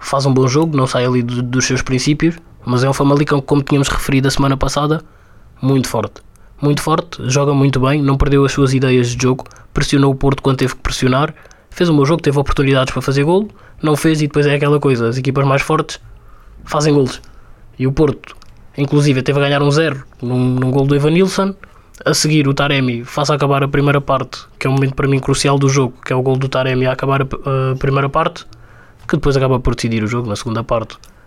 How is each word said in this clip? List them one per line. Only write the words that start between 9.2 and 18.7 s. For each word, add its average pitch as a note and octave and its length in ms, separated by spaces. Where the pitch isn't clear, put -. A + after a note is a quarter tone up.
jogo, B2+ 220
pressionou C#3 380
o C3 40
Porto C3+ 280
quando C3+ 160
teve B2+ 160
que - 60
pressionar, C3+ 540
fez F3 200
um D#3 60
bom C#3 80
jogo, E3 180
teve C#3+ 160
oportunidades C3+ 540
para C3+ 100
fazer C#3 220
golo, F#3+ 240
não D3+ 140
fez D#3 260
e D3+ 40
depois C#3+ 200
é C#3+ 80
aquela D3 260
coisa, B2 280
as B2 100
equipas C3+ 260
mais C#3 180
fortes - 380
fazem D3+ 300
golos. C3+ 260
E C3 80
o C3+ 60
Porto, D3+ 420